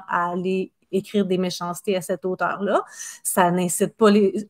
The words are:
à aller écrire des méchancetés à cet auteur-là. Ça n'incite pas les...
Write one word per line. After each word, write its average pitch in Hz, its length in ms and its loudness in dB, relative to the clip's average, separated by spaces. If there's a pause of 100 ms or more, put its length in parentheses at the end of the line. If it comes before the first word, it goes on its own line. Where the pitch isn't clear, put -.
à 175 240 0
aller 185 400 -2 (220)
écrire 196 320 0
des 180 120 0
méchancetés 180 600 -4
à 180 40 -4
cet 180 220 -6
auteur-là. 185 600 -2 (380)
Ça 180 280 4
n'incite 180 460 0
pas 220 120 6
les... 208 400 2